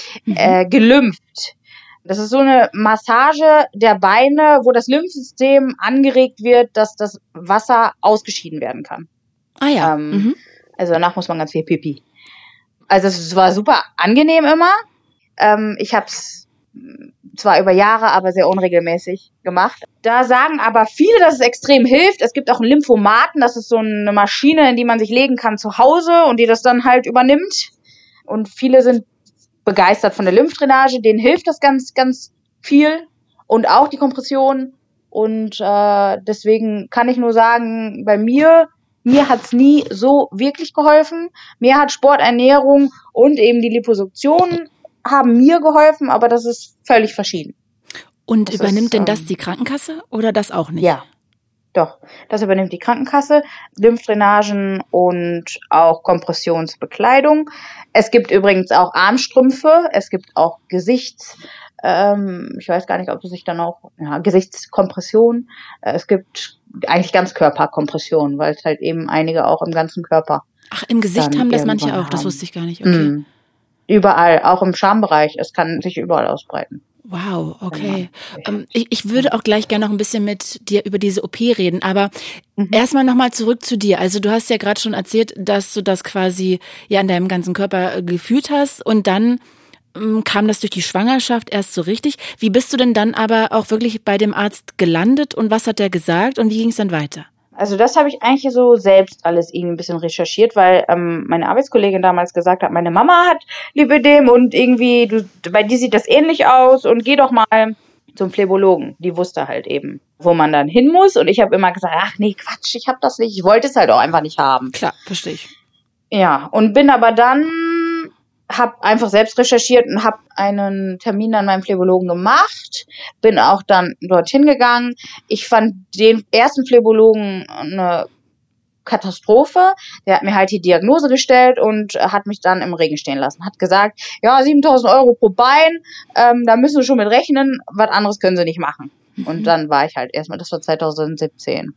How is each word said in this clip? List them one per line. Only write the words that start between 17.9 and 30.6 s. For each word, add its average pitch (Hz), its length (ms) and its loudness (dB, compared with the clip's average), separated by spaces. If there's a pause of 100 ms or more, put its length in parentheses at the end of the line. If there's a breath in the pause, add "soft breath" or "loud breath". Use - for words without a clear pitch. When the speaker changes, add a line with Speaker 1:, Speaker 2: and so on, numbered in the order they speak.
Speaker 2:
aber 185 240 0
sehr 185 160 0
unregelmäßig 175 840 -2 (140)
gemacht. 185 400 -2 (180)
Da 240 220 2
sagen 262 360 0
aber 220 260 2
viele, 415 340 2
dass 330 140 6
es 254 60 -8
extrem 247 460 2
hilft. 339 340 2
Es - 120 -2
gibt 277 180 -4
auch 233 100 0
einen 233 100 0
Lymphomaten, 254 680 2
das 240 160 0
ist 226 120 -12
so 233 100 2
eine 208 340 -2
Maschine, 269 560 2
in 240 80 2
die 240 80 -2
man 233 140 0
sich 214 100 -2
legen 254 280 0
kann 214 200 -4
zu 208 220 -8
Hause 330 460 4
und 240 140 2
die 233 80 4
das 226 140 2
dann 247 240 2
halt 254 220 2
übernimmt. 269 640 0 (560 soft breath)
Und 214 220 -6
viele 254 340 2
sind 240 220 0 (600)
begeistert 196 480 0
von 202 120 -6
der 185 100 0
Lymphdrainage, 262 640 2